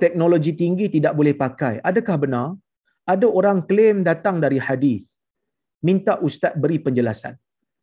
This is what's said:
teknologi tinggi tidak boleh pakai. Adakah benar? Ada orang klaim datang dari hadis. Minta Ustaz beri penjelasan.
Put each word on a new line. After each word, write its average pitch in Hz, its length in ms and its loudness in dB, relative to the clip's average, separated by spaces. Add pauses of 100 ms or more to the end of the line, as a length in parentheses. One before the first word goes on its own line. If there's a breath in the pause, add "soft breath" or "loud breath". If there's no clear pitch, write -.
teknologi 170 480 2 (120)
tinggi 185 320 0
tidak 156 240 2
boleh 147 240 2
pakai. 127 320 -4 (140)
Adakah 196 340 -2
benar? 131 260 -4 (640)
Ada 190 140 4 (100)
orang 196 220 2 (100)
klaim 208 280 4 (120)
datang 165 340 -2
dari 139 240 2
hadis. 127 360 0 (840)
Minta 190 260 2 (140)
Ustaz 147 260 -4 (100)
beri 156 220 0
penjelasan. 123 480 -2 (480)